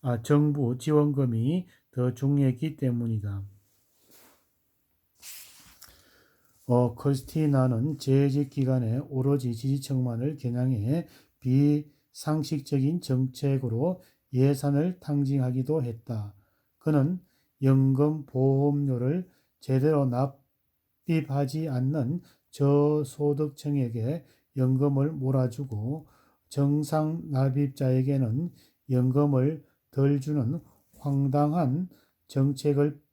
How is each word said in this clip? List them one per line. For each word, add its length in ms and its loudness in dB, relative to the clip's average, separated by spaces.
아, 200 -2
정부 540 2
지원금이 880 0
더 220 -2
중요했기 640 0
때문이다. 680 -4
어, 300 2
크리스티나는 1040 0
재직 500 2
기간에 480 -2
오로지 560 -2
지지층만을 840 -4
겨냥해 720 -2
비상식적인 1600 0
정책으로 1000 -2
예산을 680 2
탕진하기도 840 -2
했다. 500 -8
그는 400 2
연금 640 4
보험료를 1040 0
제대로 500 2
납입하지 640 -2
않는 520 -2
저소득층에게 1800 0
연금을 540 2
몰아주고 960 -4
정상 800 0
납입자에게는 1200 0
연금을 720 2
덜 300 2
주는 380 -2
황당한 920 0
정책을 720 0